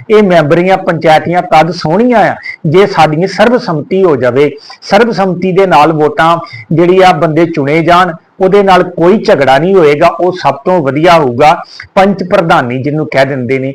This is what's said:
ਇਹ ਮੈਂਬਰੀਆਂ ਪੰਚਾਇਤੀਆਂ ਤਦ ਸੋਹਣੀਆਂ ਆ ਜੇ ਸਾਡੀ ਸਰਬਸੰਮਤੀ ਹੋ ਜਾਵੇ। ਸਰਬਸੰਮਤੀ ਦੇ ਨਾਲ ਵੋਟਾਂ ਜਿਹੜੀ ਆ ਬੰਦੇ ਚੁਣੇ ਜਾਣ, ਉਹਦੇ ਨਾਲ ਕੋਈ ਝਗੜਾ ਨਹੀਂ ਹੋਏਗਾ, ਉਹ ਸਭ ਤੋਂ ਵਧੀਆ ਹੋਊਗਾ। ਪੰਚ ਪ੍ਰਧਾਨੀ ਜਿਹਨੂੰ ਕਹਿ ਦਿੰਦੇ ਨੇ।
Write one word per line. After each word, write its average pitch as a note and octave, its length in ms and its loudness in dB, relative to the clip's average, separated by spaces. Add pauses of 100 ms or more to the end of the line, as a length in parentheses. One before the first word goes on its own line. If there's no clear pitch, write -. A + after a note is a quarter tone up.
ਇਹ G#3+ 140 4
ਮੈਂਬਰੀਆਂ F3 540 2
ਪੰਚਾਇਤੀਆਂ E3 640 -2
ਤਦ D#3+ 300 0
ਸੋਹਣੀਆਂ G#3 480 0
ਆ D3 160 0 (300)
ਜੇ F3+ 220 2
ਸਾਡੀ D#3+ 400 0
ਸਰਬਸੰਮਤੀ F#3+ 760 -2
ਹੋ E3 120 2
ਜਾਵੇ। B2+ 360 0 (300)
ਸਰਬਸੰਮਤੀ F#3+ 720 -2
ਦੇ F#3+ 140 2
ਨਾਲ D#3+ 280 2
ਵੋਟਾਂ D#3+ 440 0 (340)
ਜਿਹੜੀ F3 300 2
ਆ F#3 100 4
ਬੰਦੇ E3 340 0
ਚੁਣੇ D#3 360 -2
ਜਾਣ, F3 300 2 (280)
ਉਹਦੇ G3 240 2
ਨਾਲ F3+ 200 2
ਕੋਈ F3+ 340 0
ਝਗੜਾ C#3 400 2
ਨਹੀਂ F3+ 180 0
ਹੋਏਗਾ, D3+ 320 2
ਉਹ F3+ 240 -2
ਸਭ C#3+ 240 -4
ਤੋਂ F#3 260 -2
ਵਧੀਆ D3+ 320 0
ਹੋਊਗਾ। D3 500 0 (320)
ਪੰਚ G3 280 0
ਪ੍ਰਧਾਨੀ E3 600 -2
ਜਿਹਨੂੰ D3+ 240 -4
ਕਹਿ C#3 180 -4
ਦਿੰਦੇ C3 340 -4
ਨੇ। C3+ 160 -8